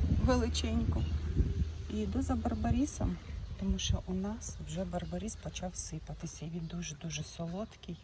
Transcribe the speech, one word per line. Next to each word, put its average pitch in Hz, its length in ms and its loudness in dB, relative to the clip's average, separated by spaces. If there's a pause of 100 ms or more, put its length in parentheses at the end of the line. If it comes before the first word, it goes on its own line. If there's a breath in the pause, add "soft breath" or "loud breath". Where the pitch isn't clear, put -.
(260)
величеньку. 233 760 4 (920)
І 214 60 0
йду 214 220 0
за 262 140 2
барбарісом, 233 800 2 (440)
тому 196 200 2
що - 280 2
у 185 60 0
нас 208 440 -2 (100)
вже 165 180 -2
барбаріс 175 500 -2
почав 180 400 -6
сипатися. - 680 -4
І 147 40 -6
він 165 160 -6
дуже-дуже 156 580 -6
солодкий 170 800 -6